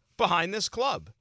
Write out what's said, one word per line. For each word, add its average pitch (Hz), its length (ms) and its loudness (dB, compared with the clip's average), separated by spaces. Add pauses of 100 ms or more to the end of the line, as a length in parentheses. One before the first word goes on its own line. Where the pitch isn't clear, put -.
(180)
behind 180 360 2
this 214 140 -4
club. 220 420 -4 (120)